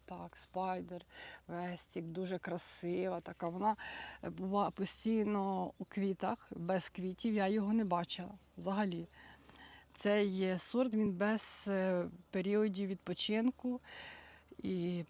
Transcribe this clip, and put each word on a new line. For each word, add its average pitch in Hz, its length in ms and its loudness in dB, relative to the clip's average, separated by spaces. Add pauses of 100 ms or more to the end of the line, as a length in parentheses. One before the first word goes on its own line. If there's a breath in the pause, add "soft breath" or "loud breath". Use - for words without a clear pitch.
так, 175 320 -12
Спайдер 180 680 -4 (440 loud breath)
Вестік, 175 560 -6
дуже 180 340 -2
красива 180 840 -2
така. 170 280 -6
Вона, 196 280 2 (460 loud breath)
е, - 80 -4
бува-, 190 400 0
постійно 202 1080 0
у 185 60 -8
квітах, 196 640 -2
без 175 380 0
квітів 185 460 -2
я 196 140 4
його 208 240 2
не 226 120 4
бачила 180 500 -2 (220)
взагалі. 180 520 0 (880 loud breath)
Це 208 280 4
є 185 340 2
сорт, 240 360 0
він 214 180 4
без, 208 560 0
е, 185 360 2 (260)
періодів 202 580 2
відпочинку 226 920 0 (840 loud breath)
і 175 480 0